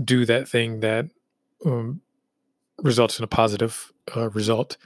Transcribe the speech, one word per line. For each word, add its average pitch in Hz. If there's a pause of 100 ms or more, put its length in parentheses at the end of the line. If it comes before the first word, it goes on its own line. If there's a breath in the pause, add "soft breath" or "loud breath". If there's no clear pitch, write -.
do 123
that 117
thing 113
that, 110 (580)
um, 127 (800)
results 120
in 117
a 107
positive, 113 (240)
uh, 113
result. 110